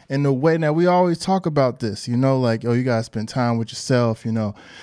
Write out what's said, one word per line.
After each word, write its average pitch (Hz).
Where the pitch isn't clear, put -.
in 139
the 139
way. 160
Now, 156
we 170
always 180
talk 190
about 143
this, 104
you 120
know, 135
like, 117
"Oh, 120
you 123
gotta 113
spend 110
time 120
with 113
yourself, 120
you 113
know, 107